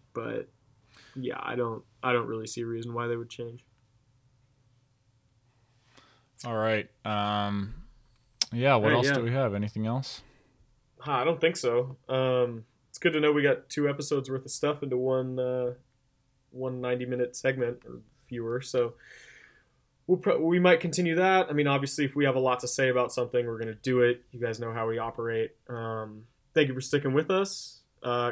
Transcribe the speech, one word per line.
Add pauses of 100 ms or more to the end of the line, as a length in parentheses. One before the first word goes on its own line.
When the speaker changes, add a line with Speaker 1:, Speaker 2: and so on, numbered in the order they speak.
(140)
Speaker 1:
But (680)
yeah,
I
don't, (200)
I
don't
really
see
a
reason
why
they
would
change. (2750)
Speaker 2:
All
right. (160)
Um, (800)
yeah,
what
Speaker 1:
Hey,
Speaker 2:
else
Speaker 1:
yeah.
Speaker 2:
do
we
have?
Anything
else? (760)
Speaker 1:
Huh,
I
don't
think
so. (120)
Um, (240)
it's
good
to
know
we
got
two
episodes
worth
of
stuff
into
one,
uh, (760)
one
ninety-minute
segment
or (280)
fewer.
So (1120)
we'll
pro-,
we
might
continue
that.
I
mean,
obviously,
if
we
have
a
lot
to
say
about
something,
we're
gonna
do
it.
You
guys
know
how
we
operate. (180)
Um, (320)
thank
you
for
sticking
with
us. (200)
Uh,